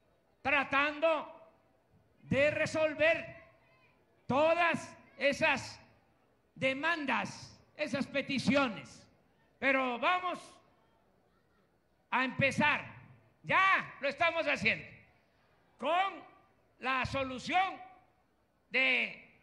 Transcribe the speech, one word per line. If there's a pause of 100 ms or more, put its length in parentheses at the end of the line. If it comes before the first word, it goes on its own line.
(420)
tratando (880)
de
resolver (880)
todas (220)
esas (720)
demandas, (160)
esas
peticiones. (520)
Pero
vamos (1700)
a
empezar, (580)
ya
lo
estamos
haciendo, (920)
con (540)
la
solución (880)
de (200)